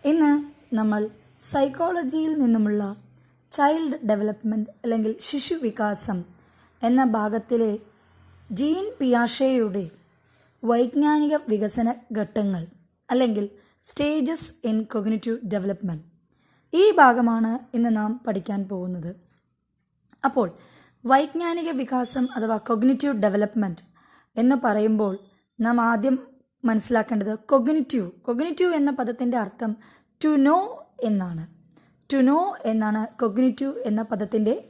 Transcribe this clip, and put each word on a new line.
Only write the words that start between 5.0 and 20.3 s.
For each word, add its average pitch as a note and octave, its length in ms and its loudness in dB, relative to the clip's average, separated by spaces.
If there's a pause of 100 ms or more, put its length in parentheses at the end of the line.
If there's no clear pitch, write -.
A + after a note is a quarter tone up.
ശിശുവികാസം A3+ 960 -4 (640)
എന്ന B3+ 220 4
ഭാഗത്തിലെ A3+ 680 0 (760)
ജീൻ D4+ 360 -2 (140)
പിയാഷെയുടെ A#3+ 840 2 (800)
വൈജ്ഞാനിക C#4+ 720 2 (140)
വികസന G#3+ 460 0 (240)
ഘട്ടങ്ങൾ G3 440 -2 (460)
അല്ലെങ്കിൽ A#3 360 0 (460)
stages D4+ 540 -2 (240)
in A3 100 0 (160)
cognitive A3 420 -2 (180)
development, F#3+ 460 -4 (720)
ഈ F4 120 6 (160)
ഭാഗമാണ് A#3 520 4 (240)
ഇന്ന് A#3 200 2
നാം G#3+ 160 -2 (140)
പഠിക്കാൻ G3+ 440 -4
പോകുന്നത്. F3+ 400 -8 (1120)
അപ്പോൾ A#3+ 240 0 (560)